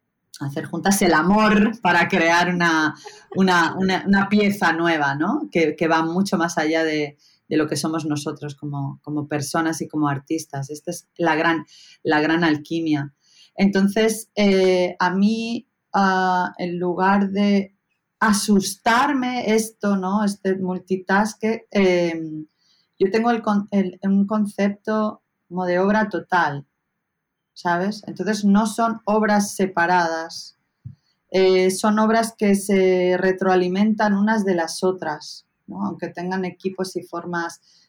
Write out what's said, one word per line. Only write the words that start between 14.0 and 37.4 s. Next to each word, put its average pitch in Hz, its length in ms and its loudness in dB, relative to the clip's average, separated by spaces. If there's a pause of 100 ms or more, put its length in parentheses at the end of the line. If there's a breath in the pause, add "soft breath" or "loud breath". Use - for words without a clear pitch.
eh, 185 640 4
a 180 100 0
mí, 226 580 0 (240)
ah, 185 680 2
en 175 200 -6
lugar 190 520 0
de 202 440 0 (460)
asustarme 233 1300 0
esto, 208 420 0
¿no? 196 280 -2
Este 196 320 -2
multitask, 190 840 -2 (280)
em, 165 760 0 (520)
yo 196 120 2
tengo 226 200 0
el 226 120 -2
con-, 202 280 -2
el, 185 320 -2
un 196 240 2
concepto 214 960 -4 (260)
como 180 180 -6
de 180 120 0
obra 208 300 2
total, 165 580 -2 (880)
¿sabes? 180 520 -4
Entonces, 208 380 -4
no 208 220 4
son 226 380 -2
obras 208 500 2
separadas, 170 1040 -2 (720 soft breath)
eh, 185 400 4
son 208 280 0
obras 220 380 2
que 202 180 2
se 185 640 2
retroalimentan 190 960 2
unas 208 300 2
de 190 100 0
las 165 280 -4
otras, 165 640 -4 (200)
¿no? 196 180 -10
Aunque 175 240 -8
tengan 185 360 -6
equipos 190 520 -8
y 170 60 -4
formas 170 580 -8 (280 soft breath)